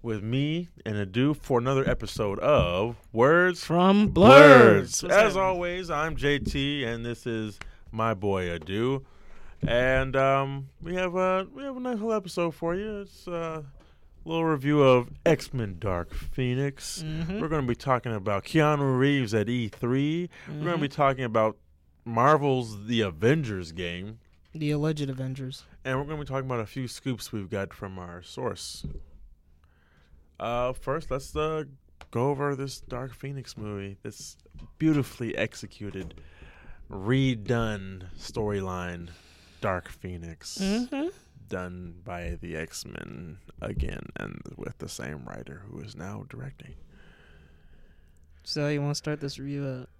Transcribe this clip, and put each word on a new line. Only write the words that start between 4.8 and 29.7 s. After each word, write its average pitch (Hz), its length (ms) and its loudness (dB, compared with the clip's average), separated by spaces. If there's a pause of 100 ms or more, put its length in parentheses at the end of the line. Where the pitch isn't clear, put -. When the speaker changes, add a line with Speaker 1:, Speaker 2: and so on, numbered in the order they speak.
Speaker 2:
Blurs. - 0 -
What's 151 140 2
Speaker 1:
As 208 60 10 (120)
Speaker 2:
happening? 190 100 0
Speaker 1:
always, 175 460 -2
I'm 156 260 -2
J 139 220 0
T, 139 460 -2
and 117 200 -6
this 120 220 -8
is 110 320 -4 (340)
my 113 220 -2
boy 95 360 -2 (100)
Adu. 113 440 -2 (640)
And, 131 480 2
um, 139 540 0 (100)
we 165 140 -10
have 180 220 -4
a, 185 360 0
we 277 120 -14
have 269 120 -8
a 254 40 -10
nice 247 160 -4
little 220 180 -4
episode 180 400 -2
for 170 220 -4
you. 208 240 -8
It's - 260 -18
a 165 400 -8 (580)
little 165 220 -2
review 147 380 4
of 127 260 8 (160)
X-Men 120 540 0
Dark 90 340 -4
Phoenix. 135 880 -4
Speaker 2:
Mm-hmm. 165 380 -6
Speaker 1:
We're 160 60 -4
gonna 151 180 -2
be 120 80 0
talking 123 400 0
about 98 300 -2
Keanu 147 520 2
Reeves 131 380 2
at 107 160 2
E 120 200 -2
three. 147 600 -2 (180)
We're 156 120 -12
gonna 165 140 -2
Speaker 2:
Mm-hmm. 160 80 -2
Speaker 1:
be 143 80 0
talking 135 340 2
about 110 340 2 (480)
Marvel's 120 800 2
The 117 160 2
Avengers 101 680 0
game. 90 480 -8 (340)
Speaker 2:
The 151 180 -4
alleged 151 380 -2
Avengers. 131 560 -8 (200)
Speaker 1:
And 131 140 -2
we're 143 60 -6
gonna 151 160 -8
be 139 40 -8
talking 135 220 -4
about 123 140 -2
a 107 40 -4
few 127 220 -8
scoops - 440 -6
we've 98 180 -6
got 98 240 -4
from 95 260 -12
our 87 240 -14
source. - 600 -8 (1500)